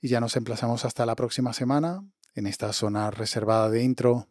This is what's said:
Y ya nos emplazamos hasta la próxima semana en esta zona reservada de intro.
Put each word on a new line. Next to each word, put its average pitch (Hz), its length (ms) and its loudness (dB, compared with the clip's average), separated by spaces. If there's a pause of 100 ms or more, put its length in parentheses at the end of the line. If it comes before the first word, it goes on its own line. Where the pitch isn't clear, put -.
Y 143 60 -4
ya 120 120 2
nos 117 160 -2
emplazamos 117 480 -2
hasta 120 220 -2
la 113 100 0
próxima 123 380 -2
semana 156 500 0 (300)
en 104 140 -4
esta 104 260 -4
zona 107 380 0
reservada 110 580 2
de 113 140 2
intro. 123 480 4